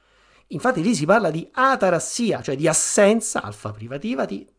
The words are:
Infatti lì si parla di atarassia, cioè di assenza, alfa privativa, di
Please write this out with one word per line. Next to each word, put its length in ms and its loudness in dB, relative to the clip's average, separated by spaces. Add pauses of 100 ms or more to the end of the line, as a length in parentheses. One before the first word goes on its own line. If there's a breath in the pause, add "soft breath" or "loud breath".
(480 soft breath)
Infatti 340 -2
lì 120 2
si 100 -2
parla 260 4
di 220 -6
atarassia, 920 0
cioè 140 -4
di 100 0
assenza, 760 4
alfa 280 -8
privativa, 540 -6
di 220 -10 (120)